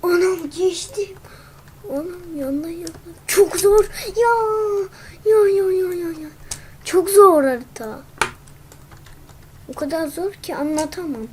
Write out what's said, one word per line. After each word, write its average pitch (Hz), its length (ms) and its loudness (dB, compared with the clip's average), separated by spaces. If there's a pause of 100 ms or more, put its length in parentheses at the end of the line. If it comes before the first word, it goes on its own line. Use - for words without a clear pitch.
Anam, 349 480 0
geçtim. 370 640 -4 (720)
Anam, 339 460 -10
yandan, 285 320 -4
yandan. 339 460 -14 (120)
Çok 370 300 2
zor. 403 280 6 (320)
Ya. 480 180 4 (1000)
Ya, 427 160 6
ya, 392 240 2
ya, 370 220 0
ya, 349 140 -6
ya. 311 200 -10 (560)
Çok 359 260 2
zor 381 340 8
harita. 240 560 -6 (1700)
O 254 40 -14
kadar 320 340 -4
zor 349 260 -6
ki - 240 -10
anlatamam. 302 760 -4